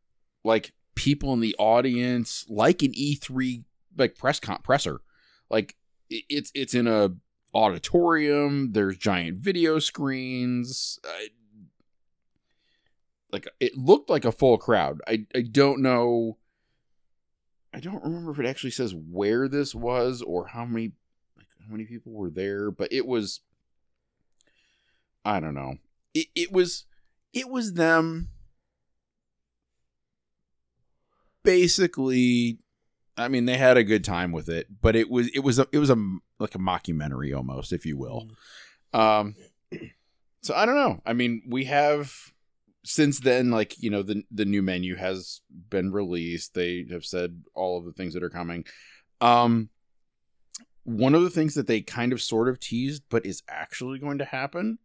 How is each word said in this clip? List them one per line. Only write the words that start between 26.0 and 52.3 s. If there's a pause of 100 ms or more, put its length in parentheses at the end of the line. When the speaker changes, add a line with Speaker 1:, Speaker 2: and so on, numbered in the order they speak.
Speaker 1:
It,
it
was, (480)
it
was
them (3250)
basically, (580)
I
mean,
they
had
a
good
time
with
it, (140)
but
it
was,
it
was
a,
it
was
a, (420)
like,
a
mockumentary
almost,
if
you
will. (640)
Speaker 2:
Mm.
Speaker 1:
Um, (360)
<clears throat> (500)
so
I
don't
know.
I
mean,
we
have (720)
since
then,
like,
you
know,
the,
the
new
menu
has (280)
been
released.
They
have
said (100)
all
of
the
things
that
are
coming. (540)
Um, (1120)
one
of
the
things
that
they
kind
of
sort